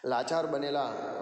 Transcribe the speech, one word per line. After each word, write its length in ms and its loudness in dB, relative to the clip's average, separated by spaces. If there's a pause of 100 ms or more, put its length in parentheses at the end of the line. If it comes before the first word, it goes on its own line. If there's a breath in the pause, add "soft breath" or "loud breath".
લાચાર 420 2
બનેલા 460 0 (280)